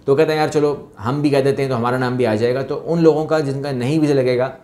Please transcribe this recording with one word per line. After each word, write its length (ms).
तो 80
कहते 160
हैं 80
यार 100
चलो 500
हम 220
भी 80
कह 120
देते 200
हैं 100
तो 60
हमारा 200
नाम 200
भी 80
आ 100
जाएगा। 280
तो 120
उन 240
लोगों 260
का 140
जिनका 320
नहीं 280
वीज़ा 140
लगेगा 500